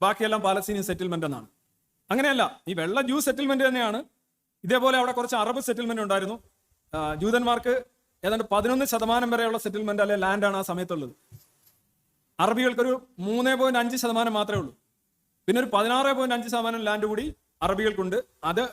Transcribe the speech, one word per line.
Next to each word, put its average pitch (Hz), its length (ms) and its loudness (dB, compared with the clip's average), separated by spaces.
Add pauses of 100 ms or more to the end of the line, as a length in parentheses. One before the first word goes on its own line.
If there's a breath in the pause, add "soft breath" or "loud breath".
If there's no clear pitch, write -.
ബാക്കിയെല്ലാം 214 380 2
പാലസ്തീനിയൻ 196 440 0
സെറ്റിൽമെന്റ് 175 420 -2
എന്നാണ്. 120 200 -6 (640)
അങ്ങനെയല്ല, 262 580 2
ഈ 190 60 -6
വെള്ള 180 260 -2
ജ്യൂ 262 200 0
സെറ്റിൽമെന്റ് 269 440 0
തന്നെയാണ്. 247 400 0 (600)
ഇതേപോലെ 254 340 4
അവിടെ 247 140 2
കുറച്ച് 240 240 -2
അറബ് 233 240 0
സെറ്റിൽമെന്റ് 233 420 -4
ഉണ്ടായിരുന്നു. 196 400 -2 (520)
ആ, 156 200 -4
ജൂതന്മാർക്ക് 240 720 0 (400)
ഏതാണ്ട് 220 280 0
പതിനൊന്ന് 247 320 2
ശതമാനം 233 460 0
വരെയുള്ള 233 280 0
സെറ്റിൽമെന്റ് 208 440 -2
അല്ലെ 202 140 2
ലാൻഡാണ് 196 400 2
ആ 190 60 -2
സമയത്തുള്ളത്. 175 480 -4 (1300)
അറബികൾക്കൊരു 247 680 2 (100)
മൂന്നേ 240 360 0
പോയിന്റ് 254 240 2
അഞ്ച് 240 180 0
ശതമാനം 233 360 0
മാത്രമേ 208 280 0
ഉള്ളൂ. 139 160 -8 (680)
പിന്നെ 233 160 2
ഒരു - 120 -4
പതിനാറ് 247 380 2
പോയിന്റ് 262 220 0
അഞ്ച് 233 140 -4
ശതമാനം 226 320 -2
ലാൻഡ് 214 260 0
കൂടി 226 280 -4 (280)
അറബികൾക്കുണ്ട്. 196 600 0 (200)
അത് 196 280 -2